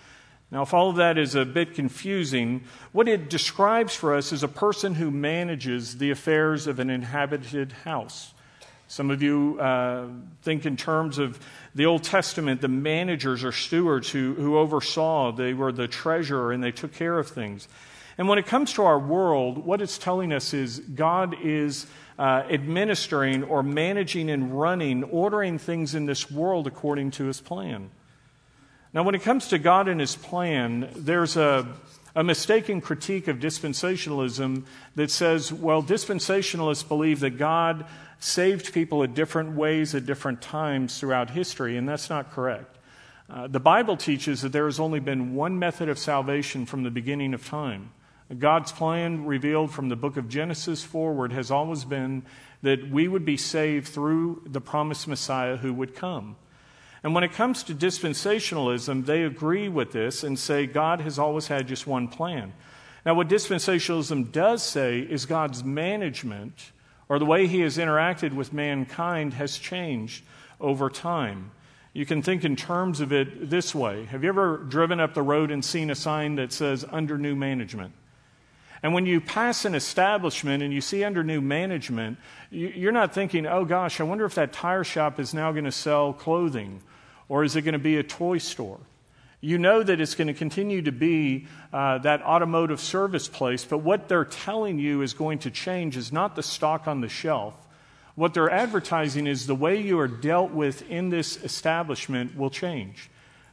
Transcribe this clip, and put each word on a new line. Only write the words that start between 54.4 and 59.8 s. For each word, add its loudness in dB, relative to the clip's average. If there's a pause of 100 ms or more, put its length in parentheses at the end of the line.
the -6
promised -4
Messiah -2
who -4
would -6
come. -8 (640)
And 0
when 2
it 0
comes 0
to -8
dispensationalism, -2
they 2
agree 0
with -2